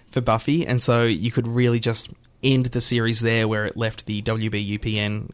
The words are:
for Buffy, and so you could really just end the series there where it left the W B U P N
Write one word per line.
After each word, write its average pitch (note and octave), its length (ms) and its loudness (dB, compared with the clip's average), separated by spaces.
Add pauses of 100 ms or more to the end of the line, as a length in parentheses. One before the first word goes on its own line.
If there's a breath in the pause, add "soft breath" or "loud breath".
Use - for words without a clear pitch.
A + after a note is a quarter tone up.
(100)
for C3 100 0
Buffy, B2 460 2
and B2 160 0
so A#2 220 4
you A2+ 260 2
could A#2 180 0
really A#2+ 320 2
just A2+ 280 -4 (340)
end C3 240 2
the A#2+ 140 -2
series A2+ 400 0
there A2+ 280 2
where G#2+ 180 -2
it - 100 -8
left A2 300 -4
the G#2 160 -4
W A2 260 -2
B G#2 100 -2
U G2+ 200 -4
P G#2+ 200 -2
N G#2 360 -4